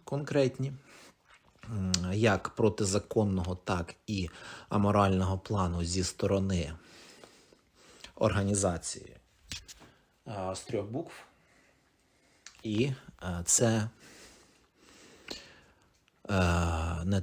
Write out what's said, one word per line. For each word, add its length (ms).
конкретні, 720
м, 240
як 360
протизаконного, 1080
так 400
і 220
аморального 680
плану 460
зі 200
сторони 720
організації, 1000
е, 280
з 40
трьох 260
букв. 280
І, 280
е, 220
це, 440
е, 760
не 180